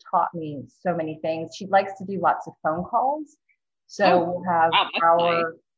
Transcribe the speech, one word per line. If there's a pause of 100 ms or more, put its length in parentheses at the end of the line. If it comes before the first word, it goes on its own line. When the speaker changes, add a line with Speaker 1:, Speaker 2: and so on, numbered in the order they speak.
(100)
Speaker 1:
taught
me
so
many
things.
She
likes
to
do
lots
of
phone
calls. (500)
So
Speaker 2:
Oh,
Speaker 1:
we'll
have
Speaker 2:
wow,
that's
Speaker 1:
our, (240)
Speaker 2:
nice. (180)